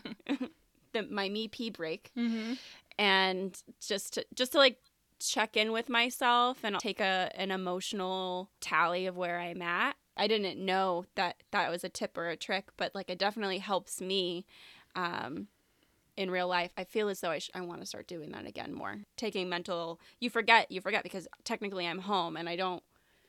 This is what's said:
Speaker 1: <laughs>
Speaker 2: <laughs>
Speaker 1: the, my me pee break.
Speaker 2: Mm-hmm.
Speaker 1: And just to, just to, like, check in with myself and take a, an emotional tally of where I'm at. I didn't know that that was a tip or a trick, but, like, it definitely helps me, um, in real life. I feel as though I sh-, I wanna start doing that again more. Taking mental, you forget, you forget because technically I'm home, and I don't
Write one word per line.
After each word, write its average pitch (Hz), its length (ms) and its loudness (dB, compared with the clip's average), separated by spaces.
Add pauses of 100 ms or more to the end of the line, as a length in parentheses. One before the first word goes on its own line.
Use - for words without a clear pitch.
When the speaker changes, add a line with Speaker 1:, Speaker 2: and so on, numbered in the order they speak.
(260)
Speaker 1:
<laughs> - 0 -
Speaker 2:
<laughs> - 640 -8
Speaker 1:
the, 220 180 -2
my 196 180 -2
me 214 200 -2
pee 226 220 -6
break. 165 460 -8
Speaker 2:
Mm-hmm. 226 380 -2 (440)
Speaker 1:
And 190 640 4 (240)
just - 280 -4
to, - 200 -4
just 254 180 0
to, 330 60 6
like, 262 200 8 (400)
check - 380 0
in 220 160 2
with 226 160 -2
myself 240 760 4
and 202 160 0
take 196 220 -4
a, 190 340 2
an 196 160 -4
emotional 185 1000 -2 (100)
tally 175 460 2
of 180 100 -4
where 175 220 -2
I'm 175 240 -6
at. 180 340 0 (220)
I 208 100 2
didn't 202 360 0
know 185 400 2 (100)
that 180 280 -2 (100)
that 190 180 2
was 175 140 -4
a 185 60 -4
tip - 260 -6
or 170 120 -2
a 165 80 -2
trick, 196 320 -2 (100)
but, - 160 -2
like, 196 160 -8
it 180 80 -4
definitely 196 400 0
helps 190 420 -2
me, 185 460 0 (480)
um, 175 540 -4 (680)
in 190 140 -2
real 180 180 0
life. 175 300 0
I 185 60 -6
feel 214 260 0
as 196 100 -4
though 180 120 0
I 147 80 0
sh-, - 140 -8
I 185 60 -6
wanna 175 240 -10
start - 240 -12
doing 165 240 -10
that - 140 -12
again - 260 -10
more. - 280 -8 (180)
Taking 196 320 -4
mental, 170 500 -4 (180)
you 240 120 -2
forget, 226 420 8
you 185 80 -4
forget 202 220 0
because 170 260 -8 (160)
technically 196 420 -4
I'm 170 120 -2
home, 185 400 0
and 170 100 -6
I 170 80 -4
don't 180 260 -2 (460)